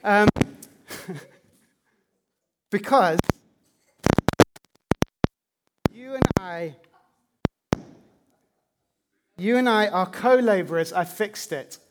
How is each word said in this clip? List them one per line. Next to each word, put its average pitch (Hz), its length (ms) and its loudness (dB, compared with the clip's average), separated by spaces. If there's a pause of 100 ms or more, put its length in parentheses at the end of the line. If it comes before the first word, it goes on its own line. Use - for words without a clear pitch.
Um, 208 240 4 (800)
<laughs> - 1600 -20
because 196 500 2 (2750)
you 254 220 -16
and 262 100 0 (160)
I, 170 360 -10 (2500)
you 208 200 0
and 254 100 2
I 214 200 2
are 185 180 0
co-laborers. 185 880 2
I 180 120 0
fixed - 460 -8
it. 139 280 -12 (120)